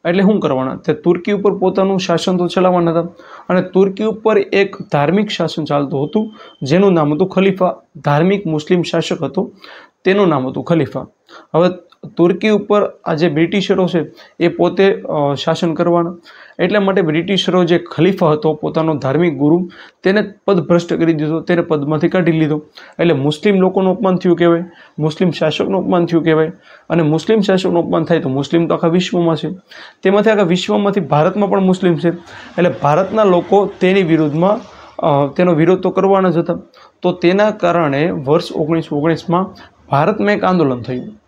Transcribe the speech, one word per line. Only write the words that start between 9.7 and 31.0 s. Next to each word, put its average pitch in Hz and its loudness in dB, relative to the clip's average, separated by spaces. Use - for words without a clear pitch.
તેનું 190 2
નામ 131 0
હતું 135 -8
ખલીફા. 151 -2
હવે 170 4
તુર્કી 180 2
ઉપર 208 0
આ 170 -4
જે 165 0
બ્રિટિશરો 180 0
છે 156 -4
એ 170 2
પોતે, 180 2
અ, 151 -2
શાસન 160 -2
કરવાના, 170 0
એટલા 185 0
માટે 196 0
બ્રિટિશરો 175 0
જે 175 2
ખલીફા 175 0
હતો 151 0
પોતાનો 160 -2
ધાર્મિક 143 -2
ગુરુ, 165 0
તેને 208 0
પદભ્રષ્ટ 170 0
કરી 165 0
દીધો, 156 -2
તેને 170 -2
પદમાંથી 156 -2
કાઢી 170 2
લીધો. 156 0
એટલે 170 2
મુસ્લિમ 151 0
લોકોનું 185 2
અપમાન 185 0
થયું 175 2
કહેવાય, 170 2
મુસ્લિમ 156 0
શાસકનું 165 -2
અપમાન 180 2
થયું 160 0
કહેવાય. 160 2
અને 165 2
મુસ્લિમ 160 2
શાસકનું 185 0
અપમાન 170 0
થાય 160 0
તો 151 -6
મુસ્લિમ 143 0
તો 170 0
આખા 170 0
વિશ્વમાં 170 0
છે, 156 -8
તેમાંથી 208 2
આખા 208 2
વિશ્વમાંથી 202 0